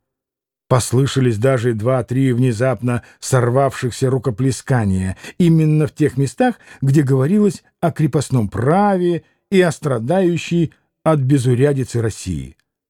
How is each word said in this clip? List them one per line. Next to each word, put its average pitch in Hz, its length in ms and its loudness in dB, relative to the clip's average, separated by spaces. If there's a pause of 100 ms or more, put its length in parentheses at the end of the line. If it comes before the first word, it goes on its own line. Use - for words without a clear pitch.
(680)
Послышались 127 680 0
даже 123 360 0
два-три 127 600 -2
внезапно 120 680 -2 (160)
сорвавшихся 127 920 -2
рукоплескания 120 1080 -2 (200)
именно 156 500 2
в - 60 -16
тех 147 240 -2
местах, 180 380 0 (260)
где 139 220 4
говорилось 147 600 0 (160)
о 165 120 0
крепостном 135 580 -2
праве 175 720 0 (260)
и 190 120 4
о 175 100 2
страдающей 165 1000 -2 (300)
от 160 160 2
безурядицы 131 840 0
России. 87 560 -6 (320)